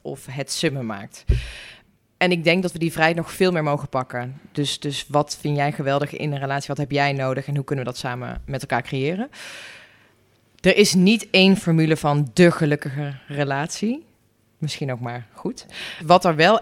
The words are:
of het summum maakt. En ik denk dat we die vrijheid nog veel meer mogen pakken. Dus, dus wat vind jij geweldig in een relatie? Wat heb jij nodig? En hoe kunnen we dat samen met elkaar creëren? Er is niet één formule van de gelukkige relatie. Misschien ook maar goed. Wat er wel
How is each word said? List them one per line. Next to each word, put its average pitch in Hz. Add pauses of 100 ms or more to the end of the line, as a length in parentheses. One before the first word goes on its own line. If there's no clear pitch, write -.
of 139
het 135
summum 135
maakt. 104 (920)
En 180
ik 170
denk 175
dat 175
we 170
die 160
vrijheid 160
nog -
veel 185
meer 165
mogen 143
pakken. 127 (120)
Dus, -
dus 143
wat 147
vind 147
jij 143
geweldig 143
in 147
een 139
relatie? 139
Wat 143
heb 143
jij 143
nodig? 135
En 143
hoe 139
kunnen 135
we 123
dat -
samen 123
met 139
elkaar 123
creëren? 160 (1300)
Er 185
is -
niet 190
één 190
formule 160
van 147
de 175
gelukkige 147 (140)
relatie. 147 (520)
Misschien 143
ook 117
maar 120
goed. - (400)
Wat 180
er 165
wel 185